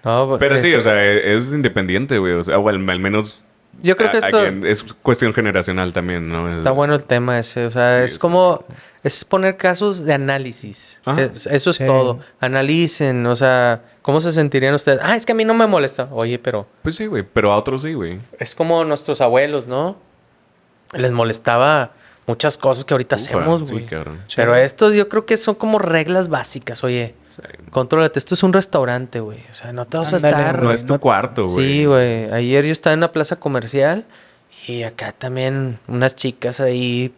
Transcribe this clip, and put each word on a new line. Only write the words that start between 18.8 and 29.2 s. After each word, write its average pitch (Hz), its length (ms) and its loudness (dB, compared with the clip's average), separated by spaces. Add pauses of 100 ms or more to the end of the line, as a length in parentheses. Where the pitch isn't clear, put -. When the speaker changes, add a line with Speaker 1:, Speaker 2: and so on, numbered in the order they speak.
Speaker 1:
nuestros 147 360 -4
abuelos, 131 460 2
¿no? 151 300 -4 (1000)
Les 127 180 0
molestaba 120 800 0 (340)
muchas 123 320 -2
cosas 131 260 0
que 151 100 -2
ahorita 127 220 -2
Speaker 2:
Ufa, 107 80 -4 (140)
Speaker 1:
hacemos, 160 300 -2
Speaker 2:
sí, 117 60 -8
Speaker 1:
güey. 117 120 -8
Speaker 2:
cabrón. 78 320 -10 (160)
Speaker 1:
Pero 120 200 2
Speaker 3:
Sí. 127 60 6
Speaker 1:
estos 208 340 4
yo 202 140 2
creo 214 180 -2
que 226 100 2
son 214 200 -2
como 220 220 0
reglas 175 500 0
básicas, 123 560 -6
oye. 120 300 -2 (160)
Speaker 2:
Sí. - 120 -20 (280)
Speaker 1:
Contrólate, 156 480 2
esto 180 160 -2
es - 80 0
un 185 100 4
restaurante, 131 680 0